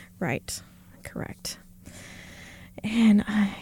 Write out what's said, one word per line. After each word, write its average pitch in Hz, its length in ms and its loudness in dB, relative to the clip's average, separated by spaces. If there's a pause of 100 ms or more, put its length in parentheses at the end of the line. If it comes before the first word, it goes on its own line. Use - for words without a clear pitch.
(200)
Right. - 420 -8 (420)
Correct. - 540 -14 (1300)
And 214 440 4
I 208 180 2 (160)